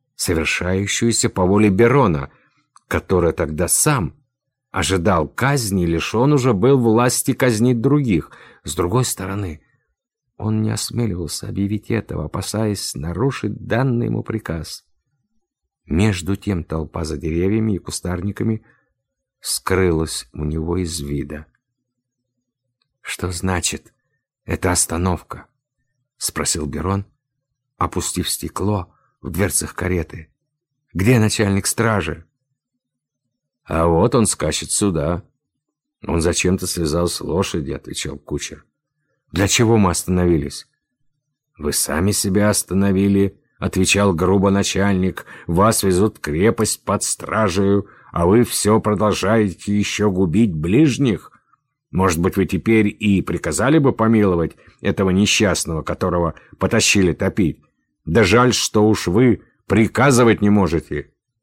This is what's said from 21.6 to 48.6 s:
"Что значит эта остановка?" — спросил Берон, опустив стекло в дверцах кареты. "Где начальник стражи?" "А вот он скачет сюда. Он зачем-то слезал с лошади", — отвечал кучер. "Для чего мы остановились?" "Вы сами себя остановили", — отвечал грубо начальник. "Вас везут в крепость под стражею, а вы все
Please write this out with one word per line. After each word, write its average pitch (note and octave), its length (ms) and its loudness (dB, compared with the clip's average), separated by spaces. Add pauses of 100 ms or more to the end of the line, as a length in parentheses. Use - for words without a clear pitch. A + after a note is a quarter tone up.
"Что - 320 -8
значит F2 600 -6 (520)
эта E2 260 -4
остановка?" — E2+ 760 -4 (720)
спросил - 500 -6
Берон, F2 400 -4 (720)
опустив - 520 -4
стекло - 680 -4 (260)
в - 100 -10
дверцах F2 440 -4
кареты. F2 560 -6 (600)
"Где A2 260 4
начальник G2+ 480 2
стражи?" G2 600 -2 (1400)
"А E2 160 0
вот E2+ 300 2
он A2 100 4
скачет - 460 -4
сюда. E2+ 500 -2 (800)
Он E2 160 -2
зачем-то F2+ 460 0
слезал E2+ 400 -2
с - 140 -6
лошади", — E2 520 -4
отвечал - 460 -10
кучер. - 480 -10 (640)
"Для - 160 0
чего A2+ 320 4
мы F#2 140 4
остановились?" F2 760 0 (880)
"Вы D2 160 -4
сами D#2+ 380 -2
себя G#2 400 2
остановили", — G2 920 2 (200)
отвечал F#2+ 520 2
грубо F#2+ 380 2
начальник. G2 760 0 (220)
"Вас G2+ 380 2
везут F#2+ 340 2
в - 20 -20
крепость G2+ 640 0
под G2+ 200 -2
стражею, G2+ 840 0 (240)
а F2 160 0
вы A2 160 6
все G#2 380 2